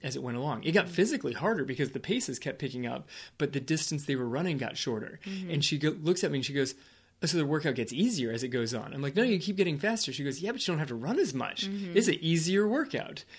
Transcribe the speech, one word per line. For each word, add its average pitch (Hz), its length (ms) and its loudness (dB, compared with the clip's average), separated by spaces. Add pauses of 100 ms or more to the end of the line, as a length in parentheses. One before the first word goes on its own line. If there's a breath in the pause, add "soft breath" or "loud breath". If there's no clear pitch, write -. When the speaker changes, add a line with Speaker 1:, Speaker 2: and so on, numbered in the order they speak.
Speaker 1:
as 135 140 -4
it 135 60 -4
went 123 140 -4
along. 127 280 -2
It 160 80 2
got 185 140 6
Speaker 2:
Mm-hmm. 175 80 -10
Speaker 1:
physically 190 380 2
harder 151 320 0
because 135 280 -2
the 123 80 -6
paces 196 380 -2
kept - 200 -6
picking 123 280 -4
up, 127 220 -6 (300 loud breath)
but 143 160 0
the 139 60 -2
distance 156 440 0
they 139 120 0
were 123 120 -2
running 151 300 0
got 135 180 -4
shorter. 113 480 -4
Speaker 2:
Mm-hmm. 190 260 -6
Speaker 1:
And 147 140 2
she 151 140 0
go-, 156 240 2
looks 180 200 2
at 175 80 2
me 143 80 0
and 131 60 0
she 139 80 -4
goes, 139 220 0 (480 soft breath)
"Oh, 170 40 0
so 170 120 2
the 151 80 2
workout 147 300 0
gets 113 160 -2
easier 151 400 2
as 117 100 -2
it 127 60 -2
goes 120 260 0
on." 113 180 -6
I'm 139 80 -6
like, 139 160 -2
"No, 214 60 6
you 233 160 4
keep 185 180 -2
getting 175 220 2
faster." 214 340 0
She 139 120 -4
goes, 139 180 -2
"Yeah, 214 100 -2
but 269 140 -4
you 185 60 2
don't 156 80 2
have 147 80 -2
to 123 60 -4
run 151 240 0
as 247 140 2
much. 131 380 -4
Speaker 2:
Mm-hmm. 196 260 -4
Speaker 1:
It's 220 120 8
an 165 120 2
easier 170 480 4
workout." 262 560 -2 (140 loud breath)